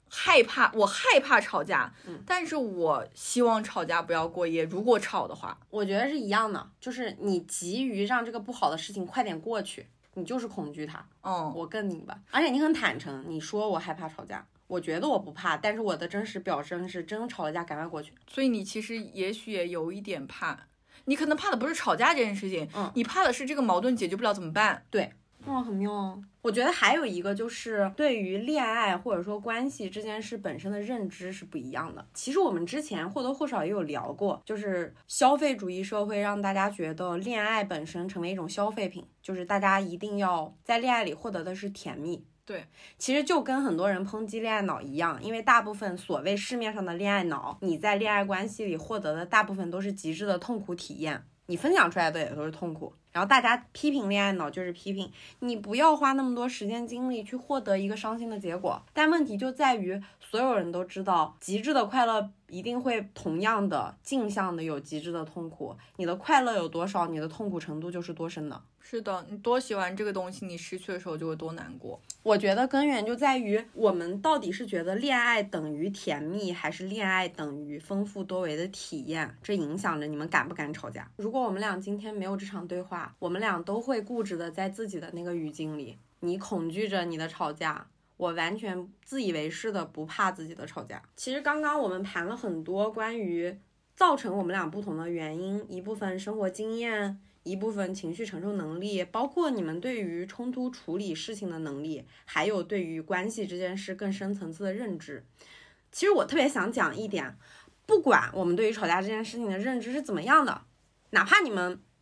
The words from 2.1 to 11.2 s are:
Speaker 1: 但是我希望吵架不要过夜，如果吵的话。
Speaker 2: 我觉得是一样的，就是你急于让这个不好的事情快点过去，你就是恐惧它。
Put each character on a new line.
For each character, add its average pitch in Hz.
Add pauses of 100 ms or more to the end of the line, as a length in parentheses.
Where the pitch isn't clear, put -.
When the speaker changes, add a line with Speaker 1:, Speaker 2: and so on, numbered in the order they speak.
Speaker 1:
但 359
是 311
我 175
希 -
望 226
吵 202
架 165
不 165
要 160
过 170
夜， 165
如 185
果 226
吵 190
的 -
话。 - (120)
Speaker 2:
我 208
觉 196
得 247
是 302
一 220
样 214
的， - (100)
就 254
是 233
你 190
急 190
于 202
让 240
这 226
个 226
不 208
好 180
的 160
事 170
情 190
快 254
点 170
过 214
去， - (260)
你 185
就 247
是 233
恐 156
惧 151
它。 156 (200)